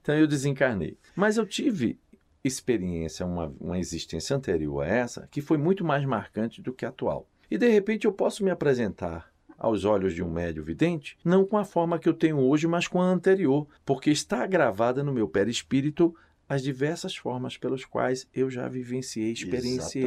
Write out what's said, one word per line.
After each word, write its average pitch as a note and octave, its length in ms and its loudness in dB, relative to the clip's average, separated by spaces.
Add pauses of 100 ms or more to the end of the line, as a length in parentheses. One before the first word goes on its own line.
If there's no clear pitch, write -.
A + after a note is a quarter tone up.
Então D3 140 -2
eu D#3 120 6
desencarnei. C3 720 0 (180)
Mas G#3 220 2
eu A3 80 2
tive G3 520 -2 (460)
experiência, F2+ 800 -2
uma, F2 340 -4
uma F2 200 -4
existência E2 560 -4
anterior D#2 480 -2
a D2 40 -2
essa, A#2+ 440 -2
que - 100 -8
foi D3+ 160 0
muito F3+ 280 0
mais C#3+ 200 0
marcante A2 560 -4
do C3 120 -8
que - 120 -8
a A#2 40 -6
atual. F2 360 -4 (240)
E A3+ 80 -2
de A#3+ 120 4
repente G#3+ 360 4
eu G#3+ 60 4
posso G#3+ 320 0
me F#3 80 2
apresentar G#2 800 0 (260)
aos G#2 280 0
olhos F#2+ 300 2
de F2 80 -4
um E2+ 80 -2
médium E2 320 -4
vidente, D3+ 600 -2
não F#3+ 220 4
com G3 100 -2
a G#3 80 2
forma E3+ 360 0
que E3+ 100 2
eu D#3+ 60 2
tenho D#3+ 240 2
hoje, D3 280 4
mas E3+ 200 0
com F#3 120 0
a F3+ 60 4
anterior, F3+ 640 2 (180)
porque C3+ 240 0
está G#3 380 0
gravada B2 560 2
no C#3+ 100 -2
meu A2 140 2
perispírito C#3 880 0 (340)
as C#3 140 -2
diversas D3 520 -4
formas B2 420 -6
pelas C3 280 -4
quais B2+ 480 -2
eu C3 160 0
já B2+ 180 -6
vivenciei, B2 640 -4
experienciei. B2 760 -4